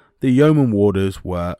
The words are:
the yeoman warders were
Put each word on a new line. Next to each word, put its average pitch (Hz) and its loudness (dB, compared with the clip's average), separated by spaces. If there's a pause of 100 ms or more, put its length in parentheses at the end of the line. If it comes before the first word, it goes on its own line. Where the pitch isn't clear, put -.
(220)
the 131 0
yeoman 143 2
warders 98 -2
were 87 -8